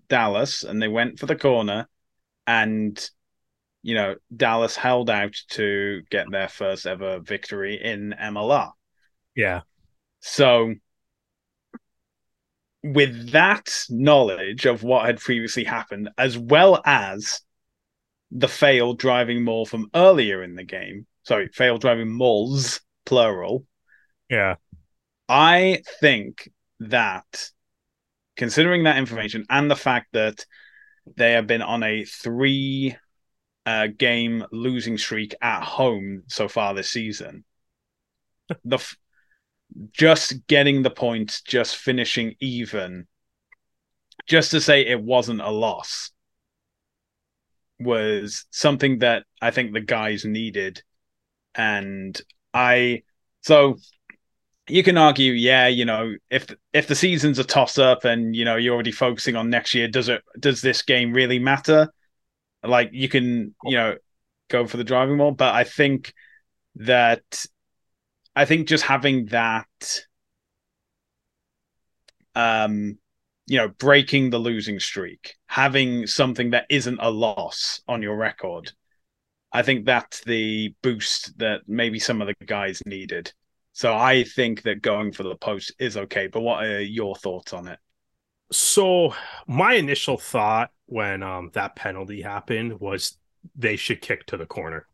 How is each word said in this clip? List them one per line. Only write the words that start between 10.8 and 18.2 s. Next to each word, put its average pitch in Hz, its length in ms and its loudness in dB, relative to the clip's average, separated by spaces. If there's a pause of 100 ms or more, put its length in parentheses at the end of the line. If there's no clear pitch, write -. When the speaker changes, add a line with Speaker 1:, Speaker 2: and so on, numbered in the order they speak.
Speaker 1:
with 131 500 0
that 185 580 2
knowledge 120 760 4
of 117 180 2
what 120 220 2
had 117 140 -2
previously 117 460 -4
happened, 107 520 -8
as 127 200 -2
well 151 480 6
as 107 560 0 (920)